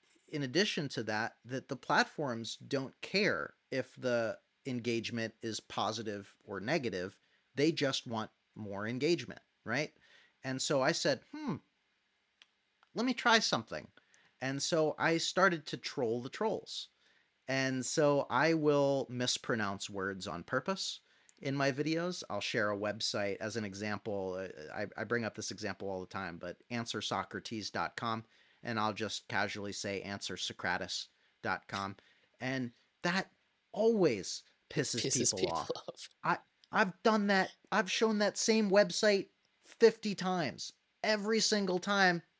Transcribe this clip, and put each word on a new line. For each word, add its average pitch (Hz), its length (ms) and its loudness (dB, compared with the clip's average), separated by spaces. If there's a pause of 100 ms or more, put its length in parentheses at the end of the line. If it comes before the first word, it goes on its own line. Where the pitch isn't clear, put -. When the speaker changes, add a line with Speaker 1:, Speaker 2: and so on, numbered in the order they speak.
(280)
Speaker 1:
in 147 160 -4
addition 151 460 2
to 123 120 -4
that, 107 320 -2 (100)
that 120 240 -8
the 131 80 -6
platforms 139 800 0
don't 131 460 -4
care 143 520 0 (180)
if 131 260 -4
the 120 400 0 (260)
engagement 117 800 -2
is 113 160 -4
positive 104 760 -4 (120)
or 98 160 -8
negative. 104 560 -2 (400)
They 151 160 2
just 139 340 -2
want 110 240 -4 (240)
more 101 320 -8
engagement, 135 540 0 (260)
right? 135 240 -2 (540)
And 131 180 -2
so 143 200 4
I 151 100 4
said, 147 280 0 (140)
"Hmm, 285 220 -4 (1400)
let 220 100 0
me 262 80 2
try 226 280 4
something." - 480 -2 (520)
And 135 220 -4
so 156 360 2
I 165 200 2
started 175 480 2
to - 100 -8
troll 120 460 -2
the 135 80 -8
trolls. - 580 -4 (600)
And 131 360 0
so 143 460 4
I 151 240 4
will 143 560 2
mispronounce 117 800 -2
words 95 380 -4
on 85 160 -8
purpose - 560 -4 (420)
in 139 140 -2
my 139 160 2
videos. 160 580 -2
I'll 104 100 -2
share 107 300 0
a 101 80 0
website 104 600 -2
as 107 160 -4
an 110 80 -4
example. 101 760 -4
Uh, 76 320 -10
I, 104 140 -6 (100)
I 110 80 -4
bring 117 200 0
up 104 100 -4
this - 160 -6
example 98 400 -6
all 95 100 -4
the 92 60 -8
time, 90 320 -8
but 87 180 -8 (140)
answer 117 320 -4
socrates 98 680 -4
dot 87 260 -4
com, 113 280 -4 (380)
and 117 160 -4
I'll 107 140 2
just 101 360 -6
casually 101 440 -2
say 98 300 -6
answer 98 340 -8
socrates - 720 -4 (340)
dot 98 240 -2
com. 98 300 -4 (440)
And 127 300 -4 (320)
that 180 260 -2 (440)
always 185 720 2 (280)
pisses 123 320 -2
Speaker 2:
Pisses 123 260 2
Speaker 1:
people 98 100 0
Speaker 2:
people - 180 0
Speaker 1:
off. - 140 -4
Speaker 2:
<laughs> - 160 -10
off. - 200 -14 (140)
Speaker 1:
I, 170 160 0 (340)
I've 190 300 2
done 214 240 4
that. 190 240 4 (220)
I've 190 180 2
shown 220 280 4
that 208 200 2
same 220 320 4
website 202 560 6 (380)
fifty 214 500 4
times. 180 580 -2 (300)
Every 214 380 2
single 190 400 2
time 185 420 4 (160)